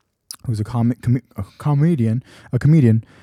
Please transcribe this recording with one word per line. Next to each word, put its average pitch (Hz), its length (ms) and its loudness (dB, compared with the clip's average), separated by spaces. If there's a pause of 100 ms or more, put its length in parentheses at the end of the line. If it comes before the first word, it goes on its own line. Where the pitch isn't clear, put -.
(460)
who's 110 140 -4
a 110 40 -4
comi-, 117 380 -4
com-, 123 200 0 (140)
a 95 80 -8 (140)
comedian, 139 640 -2 (300)
a 127 60 -2
comedian, 123 460 4 (180)